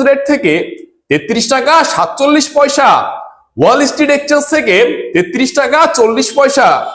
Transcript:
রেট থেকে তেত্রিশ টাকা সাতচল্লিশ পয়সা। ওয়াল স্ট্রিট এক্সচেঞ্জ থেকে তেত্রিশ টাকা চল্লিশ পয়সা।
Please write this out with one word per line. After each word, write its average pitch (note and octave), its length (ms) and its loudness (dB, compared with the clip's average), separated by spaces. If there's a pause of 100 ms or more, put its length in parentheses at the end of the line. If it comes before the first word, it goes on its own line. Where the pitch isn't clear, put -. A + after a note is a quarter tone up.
রেট C#4 220 2
থেকে C#4 260 0 (540)
তেত্রিশ A3+ 420 -2
টাকা C4+ 240 0 (100)
সাতচল্লিশ C4+ 720 0
পয়সা। C#4+ 360 2 (680)
ওয়াল A3 280 2
স্ট্রিট C#4+ 260 0
এক্সচেঞ্জ C#4+ 380 0
থেকে A#3+ 260 0 (360)
তেত্রিশ C4 420 -2
টাকা C#4 260 0 (140)
চল্লিশ A3+ 420 0
পয়সা। C4+ 320 2 (280)